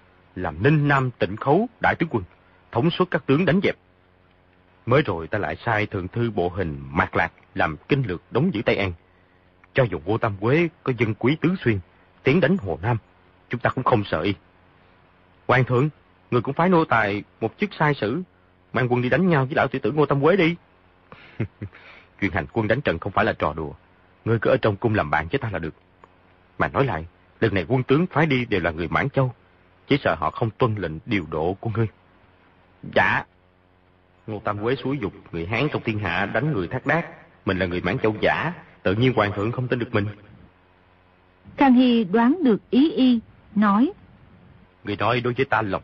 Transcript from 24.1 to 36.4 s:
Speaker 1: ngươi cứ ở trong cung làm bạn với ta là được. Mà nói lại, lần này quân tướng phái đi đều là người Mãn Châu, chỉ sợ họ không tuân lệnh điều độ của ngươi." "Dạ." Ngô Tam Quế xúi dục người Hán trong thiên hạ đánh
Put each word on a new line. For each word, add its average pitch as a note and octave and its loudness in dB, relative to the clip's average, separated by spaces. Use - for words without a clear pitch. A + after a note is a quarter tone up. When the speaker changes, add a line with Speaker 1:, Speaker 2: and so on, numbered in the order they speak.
Speaker 1:
ngươi A2 2
cứ D3 0
ở C3 6
trong A2 0
cung A2 0
làm D#2+ 0
bạn D#2 0
với C3+ -2
ta A2+ -6
là F#2 -6
được. D#2 -8
Mà E2 0
nói G#2 0
lại, E2+ -4
lần G#2+ 0
này F2+ -2
quân B2 0
tướng D#3 2
phái D#3+ 0
đi B2+ 0
đều G#2 0
là E2 0
người D#2+ -6
Mãn F2 0
Châu, C3 0
chỉ C#3 2
sợ F2+ 2
họ D#2 -2
không A2+ -4
tuân A#2 0
lệnh F2 -6
điều F#2 -2
độ D#2+ -2
của A#2 -6
ngươi." A2 0
"Dạ." G#2 2
Ngô G#2 -8
Tam G2+ -4
Quế B2 0
xúi C3 -4
dục G2 -4
người E2 -6
Hán A#2 -2
trong A2+ -4
thiên G#2+ -2
hạ F#2+ -2
đánh C3 0